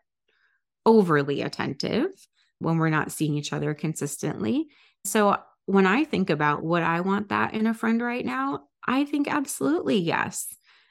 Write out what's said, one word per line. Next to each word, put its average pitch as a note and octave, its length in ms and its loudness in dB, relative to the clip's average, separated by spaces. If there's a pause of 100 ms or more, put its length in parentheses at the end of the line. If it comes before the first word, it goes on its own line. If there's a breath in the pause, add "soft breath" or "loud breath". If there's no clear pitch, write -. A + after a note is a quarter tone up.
(840)
overly D#3 560 4
attentive F3 680 -2 (500)
when E3 180 0
we're D#3+ 120 2
not D#3 220 0
seeing D3+ 240 -2
each D3 180 -6
other D3 200 -2
consistently." D#3+ 920 -4 (380 soft breath)
So G#3 320 2 (280)
when G3 200 4
I A3 180 4
think F#3 260 -2
about, D3 340 2
"Would E3 200 2
I E3 180 0
want G3+ 280 -2
that G#3+ 240 0
in A3 140 0
a A3+ 60 0
friend A3+ 280 -2
right A#3+ 240 -4
now?" C4+ 420 -6 (180)
I C4 200 0
think C#4+ 220 -2
absolutely C#4 720 0
yes. - 500 -2 (440 soft breath)